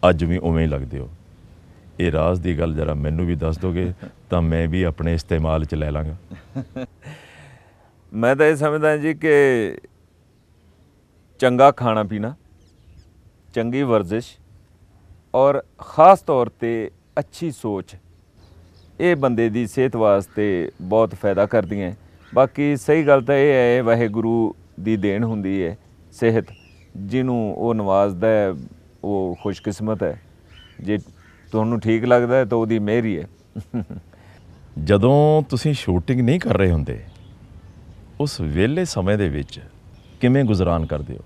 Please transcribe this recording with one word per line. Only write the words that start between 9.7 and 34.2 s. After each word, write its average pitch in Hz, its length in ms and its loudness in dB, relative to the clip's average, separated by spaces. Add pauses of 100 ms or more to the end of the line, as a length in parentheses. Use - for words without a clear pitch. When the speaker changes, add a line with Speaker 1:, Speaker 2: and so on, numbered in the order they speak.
Speaker 2:
ਚੰਗਾ 127 320 6
ਖਾਣਾ 113 320 0
ਪੀਣਾ, 107 320 -6 (1160)
ਚੰਗੀ 120 280 -2
ਵਰਜ਼ਿਸ਼ 110 560 -2 (960)
ਔਰ 139 280 2 (140)
ਖਾਸ 180 440 6
ਤੌਰ 127 260 0
'ਤੇ 117 440 -4 (280)
ਅੱਛੀ 156 320 -8
ਸੋਚ, 101 440 -8 (1040)
ਇਹ 175 160 2
ਬੰਦੇ 120 340 0
ਦੀ 113 180 -4
ਸਿਹਤ 120 280 -2
ਵਾਸਤੇ 101 760 0 (100)
ਬਹੁਤ 107 340 0
ਫਾਇਦਾ 101 300 0
ਕਰਦੀਆਂ 101 460 -4
ਹੈ। 101 60 -12 (380)
ਬਾਕੀ 143 400 2
ਸਹੀ 151 320 0
ਗੱਲ 139 140 6
ਤਾਂ 131 140 0
ਇਹ 139 180 4
ਹੈ, 123 300 2
ਵਾਹਿਗੁਰੂ 113 720 0 (240)
ਦੀ 107 180 -2
ਦੇਣ 101 260 -2
ਹੁੰਦੀ 98 400 -4
ਹੈ 82 140 -6 (340)
ਸਿਹਤ, 113 340 0 (520)
ਜਿਹਨੂੰ 117 600 -4
ਉਹ 117 160 -2
ਨਵਾਜ਼ਦਾ 101 540 0
ਹੈ 104 260 2 (500)
ਉਹ 92 400 -4
ਖੁਸ਼ਕਿਸਮਤ 104 600 -6
ਹੈ। 80 180 -6 (580)
ਜੇ 104 180 -4 (540)
ਤੁਹਾਨੂੰ 110 280 -2
ਠੀਕ 113 260 0
ਲੱਗਦਾ 123 300 4
ਹੈ 131 100 2
ਤਾਂ 117 120 -2
ਉਹਦੀ 113 220 0
ਮਿਹਰ 107 260 -2
ਹੀ 98 140 -4
ਹੈ। - 80 -12 (480)
<laughs> 110 80 -6 (1000)